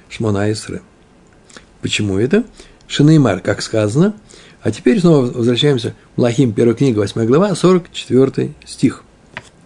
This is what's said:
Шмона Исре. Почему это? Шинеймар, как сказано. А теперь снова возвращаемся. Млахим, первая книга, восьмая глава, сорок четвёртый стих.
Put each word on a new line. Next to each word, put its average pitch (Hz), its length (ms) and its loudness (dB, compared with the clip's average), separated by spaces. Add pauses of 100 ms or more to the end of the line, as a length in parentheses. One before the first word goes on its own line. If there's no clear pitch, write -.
Шмона 104 420 -2
Исре. 95 300 -10 (1000)
Почему 98 360 -4
это? 160 260 0 (440)
Шинеймар, 143 540 2
как 101 200 -4
сказано. 117 540 -2 (460)
А 113 100 -2
теперь 240 280 0
снова 160 260 4
возвращаемся. 123 720 -2 (200)
Млахим, 120 380 0
первая 117 220 2
книга, 127 240 0
восьмая 110 280 -2
глава, 175 280 2
сорок 180 360 0
четвёртый 131 640 -2 (100)
стих. - 380 -4 (640)